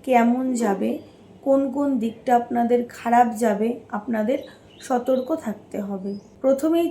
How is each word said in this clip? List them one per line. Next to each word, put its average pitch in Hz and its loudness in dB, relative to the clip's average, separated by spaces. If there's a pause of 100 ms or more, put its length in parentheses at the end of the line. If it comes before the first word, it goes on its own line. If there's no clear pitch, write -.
কেমন 247 2
যাবে, 220 -2 (560)
কোন 269 4 (140)
কোন 285 0 (140)
দিকটা 233 -4 (100)
আপনাদের 240 0 (180)
খারাপ 240 4 (160)
যাবে, 214 2 (280)
আপনাদের 220 -2 (480)
সতর্ক 247 0 (180)
থাকতে 202 -10 (100)
হবে। 196 -8 (300)
প্রথমেই 311 2